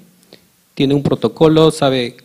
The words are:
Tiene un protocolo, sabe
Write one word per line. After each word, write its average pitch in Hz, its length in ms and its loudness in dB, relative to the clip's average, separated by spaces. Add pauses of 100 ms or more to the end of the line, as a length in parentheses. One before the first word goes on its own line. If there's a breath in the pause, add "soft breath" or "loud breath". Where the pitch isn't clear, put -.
(760 soft breath)
Tiene 139 200 -2
un 143 80 -2
protocolo, 156 680 0
sabe 131 540 -2